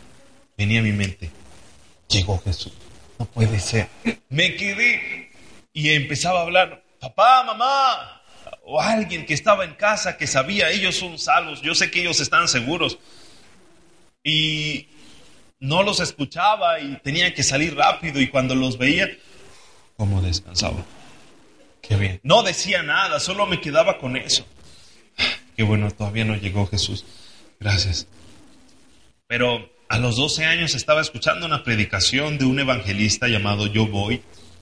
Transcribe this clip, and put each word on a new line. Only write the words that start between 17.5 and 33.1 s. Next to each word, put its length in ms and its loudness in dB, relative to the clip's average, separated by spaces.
rápido 440 0
y 60 4
cuando 300 0
los 220 0
veía, 380 0
cómo 260 0
descansaba. 600 -4
Qué 100 2
bien. 260 -2
No 200 6
decía 400 -2
nada, 380 0
solo 240 -2
me 160 -2
quedaba 380 2
con 180 -6
eso. 300 -2
Qué 80 0
bueno, 280 2
todavía 340 -4
no 100 0
llegó 320 -2
Jesús. 380 -4
Gracias. 460 0
Pero 440 -2
a 80 0
los 180 0
doce 300 0
años 280 0
estaba 280 2
escuchando 420 -2
una 180 -2
predicación 760 0
de 80 2
un 120 2
evangelista 720 0